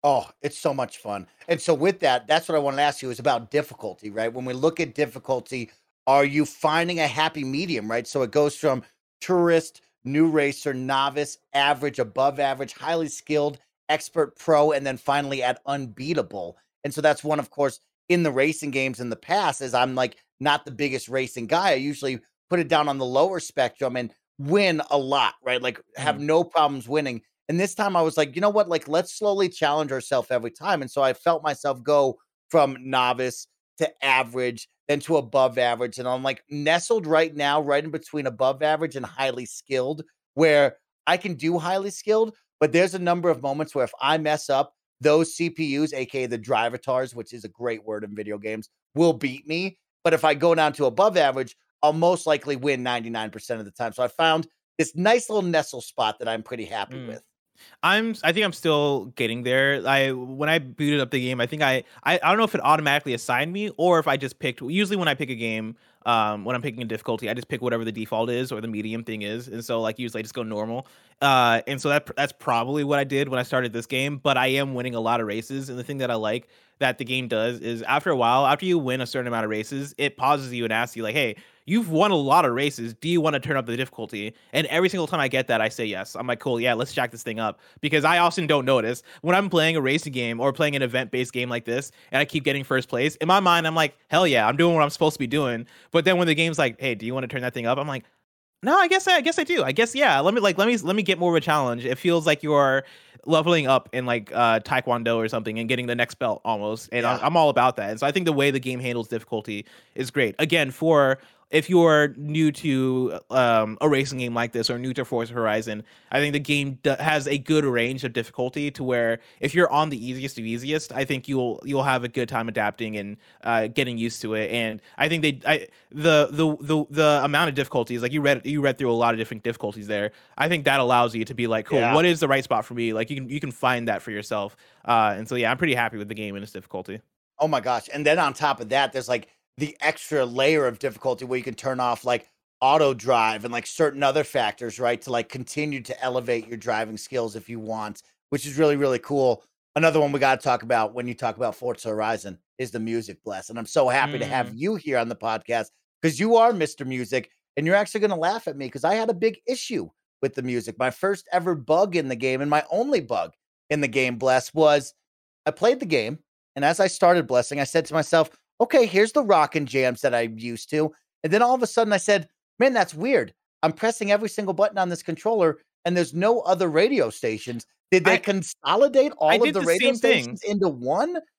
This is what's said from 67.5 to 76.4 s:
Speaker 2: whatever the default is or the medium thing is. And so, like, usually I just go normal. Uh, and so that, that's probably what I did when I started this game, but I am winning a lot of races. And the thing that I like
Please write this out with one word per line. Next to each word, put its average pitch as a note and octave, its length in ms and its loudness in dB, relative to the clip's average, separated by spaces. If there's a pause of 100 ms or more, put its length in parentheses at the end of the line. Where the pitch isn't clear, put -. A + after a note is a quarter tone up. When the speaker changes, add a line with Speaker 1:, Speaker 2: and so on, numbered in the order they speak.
Speaker 2:
whatever A#2 220 -2
the A2 80 -6
default A2+ 380 -4
is B2+ 200 -4
or G#2+ 100 -8
the A2+ 80 -10
medium A2 360 -8
thing A2 180 -8
is. A#2 260 -10
And A2+ 160 -12
so, A#2 160 -2
like, A2 180 -4
usually A#2 220 -8
I - 20 -8
just A2 120 -14
go B2 80 -6
normal. A2 440 -8 (360)
Uh, B2 460 4
and C3+ 120 -6
so D3+ 100 -4
that, D3 260 0
that's C#3 160 -2
probably C3 520 -2
what C#3+ 140 0
I C#3 60 0
did C#3 240 -2
when B2+ 100 -2
I B2 60 -2
started B2+ 280 -2
this A#2 140 -6
game, C#3 320 -4
but C#3 180 2
I C3 120 2
am C3+ 260 0
winning B2 220 -6
a A2+ 40 -2
lot A2+ 200 0
of A2 80 -2
races. C3 420 -6
And B2 80 -10
the A#2+ 60 -10
thing C#3 140 -8
that B2+ 120 -2
I A#2 60 0
like A2 320 -2 (320)